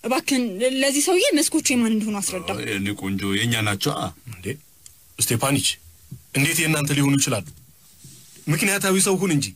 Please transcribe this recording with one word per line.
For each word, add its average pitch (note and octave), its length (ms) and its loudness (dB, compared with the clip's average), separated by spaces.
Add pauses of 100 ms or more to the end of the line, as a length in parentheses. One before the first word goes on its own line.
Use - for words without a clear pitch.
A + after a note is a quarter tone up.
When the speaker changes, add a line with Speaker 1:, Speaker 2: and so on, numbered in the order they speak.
Speaker 1:
እባክህን B3+ 380 0 (340)
ለዚህ C#4 260 0
ሰውዬ F#4 300 4
መስኮቹ D#4 360 0
የማን A#3 240 2
እንደሆኑ G#3+ 240 -2
አስረዳው። F#3+ 400 -6
Speaker 2:
አይ፣ - 100 -6
የኔ G2+ 280 -2
ቆንጆ፣ G2 280 -4 (120)
የኛ A#2+ 280 0
ናቸው። G#2 300 -2 (340)
Speaker 3:
እንዴ፣ F#2 200 -14 (720)
ስቴፓኒች፣ C3+ 500 0 (680)
እንዴት D3+ 240 2
የእናንተ D#3 340 0
ሊሆኑ C#3 220 4
ይችላሉ? B2 320 0 (1000)
ምክንያታዊ F#3+ 540 2
ሰው F#3+ 160 2
ሁን F3+ 160 0
እንጂ። C#3+ 240 2